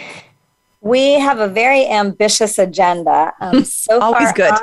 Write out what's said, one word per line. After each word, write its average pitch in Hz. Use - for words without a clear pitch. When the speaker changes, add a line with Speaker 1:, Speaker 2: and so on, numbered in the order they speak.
Speaker 1:
We 269
have 277
a 208
very 254
ambitious 208
agenda. 175
Um, 240
Speaker 2:
<laughs> -
Speaker 1:
so -
Speaker 2:
Always 226
Speaker 1:
far -
Speaker 2:
good. 196